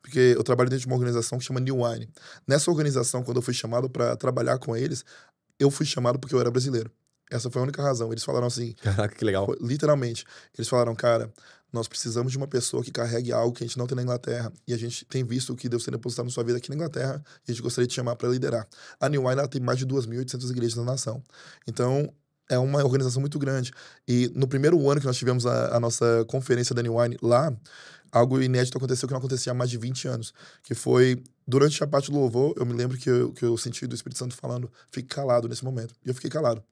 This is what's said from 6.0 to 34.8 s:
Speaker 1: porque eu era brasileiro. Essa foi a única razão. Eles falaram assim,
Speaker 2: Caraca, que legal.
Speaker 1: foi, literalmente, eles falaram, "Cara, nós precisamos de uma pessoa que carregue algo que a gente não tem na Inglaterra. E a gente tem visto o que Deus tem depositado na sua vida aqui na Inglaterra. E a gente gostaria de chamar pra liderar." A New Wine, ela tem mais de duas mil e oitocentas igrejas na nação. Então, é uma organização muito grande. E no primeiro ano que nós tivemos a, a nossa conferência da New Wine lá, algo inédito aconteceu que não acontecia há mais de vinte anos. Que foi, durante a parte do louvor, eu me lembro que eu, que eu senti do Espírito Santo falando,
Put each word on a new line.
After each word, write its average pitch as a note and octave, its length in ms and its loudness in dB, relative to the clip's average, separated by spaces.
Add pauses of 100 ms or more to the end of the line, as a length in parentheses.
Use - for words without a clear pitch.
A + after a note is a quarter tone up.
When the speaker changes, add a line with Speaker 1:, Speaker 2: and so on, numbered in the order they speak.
Speaker 1:
porque C3 160 -8
eu B2+ 60 4
era A#2+ 100 2
brasileiro. B2 400 -2 (400)
Essa B2 200 -4
foi C3 100 -4
a - 40 2
única C#3+ 180 -4
razão. A#2+ 300 0
Eles A2+ 100 -6
falaram B2 240 0
assim, A#2+ 360 -4
Speaker 2:
Caraca, G#2 340 0
que - 80 -4
legal. G2 220 2
Speaker 1:
foi, - 140 -2
literalmente, C3+ 640 0 (320)
eles A#2 120 -6
falaram, A#2+ 260 2
"Cara, A2+ 380 2 (400)
nós A#2 160 -4
precisamos A#2+ 420 -4
de B2+ 80 -4
uma C#3 80 -4
pessoa B2 380 -2
que - 80 -12
carregue A#2 400 -2
algo A#2 240 0
que A#2 80 -8
a - 20 -8
gente A#2 120 -8
não B2 80 -4
tem C3 100 -4
na B2 60 -4
Inglaterra. B2 500 -4 (160)
E B2 60 -2
a - 20 -4
gente A#2 300 -8
tem B2+ 180 -2
visto B2 280 -4
o B2 40 -6
que B2+ 100 -10
Deus A#2 160 -2
tem - 80 -6
depositado A#2+ 380 -6
na B2 40 -8
sua A#2+ 120 -4
vida A#2+ 140 0
aqui - 100 -12
na C#3 80 -6
Inglaterra. D3 440 -4 (280)
E - 20 -4
a A#2+ 40 0
gente A#2+ 80 -10
gostaria B2 260 0
de - 60 -6
chamar B2 200 -2
pra A#2+ 140 -2
liderar." B2 400 0 (320)
A C3+ 80 2
New C#3+ 140 0
Wine, B2+ 180 2
ela C#3 80 -2
tem C3 120 -4
mais B2 180 0
de C3 80 -4
duas C3 180 0
mil A2+ 120 -8
e - 20 -4
oitocentas B2+ 320 -6
igrejas A#2 260 -2
na A#2+ 80 -4
nação. B2+ 400 -4 (420)
Então, B2 460 0 (360)
é B2+ 100 2
uma C#3 260 2
organização C3 380 2
muito D3 160 -4
grande. C3 340 -2 (340)
E B2 280 2
no C3+ 120 2
primeiro C#3+ 420 4
ano C#3+ 120 4
que C3 60 -2
nós B2+ 100 0
tivemos B2 300 2
a, A#2+ 280 2
a A#2+ 60 6
nossa A#2 480 4
conferência B2+ 460 0
da A#2+ 80 0
New A#2 140 0
Wine A#2+ 260 2
lá, A#2+ 340 4 (560)
algo B2+ 280 4
inédito B2+ 360 2
aconteceu B2+ 320 -2
que C3 60 -4
não C3 40 -4
acontecia B2+ 320 -4
há B2 40 -2
mais B2 160 0
de A#2+ 80 -4
vinte B2+ 280 -6
anos. A#2 280 -6 (280)
Que - 120 -6
foi, B2+ 480 6 (260)
durante C#3 340 4
a D3+ 40 -2
parte C#3+ 240 0
do D3 80 0
louvor, C3 400 2
eu B2+ 80 -2
me A#2+ 80 -2
lembro B2 240 -2
que B2+ 100 -4
eu, B2 240 4
que - 120 -6
eu A#2 120 2
senti - 300 -8
do A#2+ 80 -6
Espírito B2 240 -10
Santo B2 180 -8
falando, B2 340 -8 (220)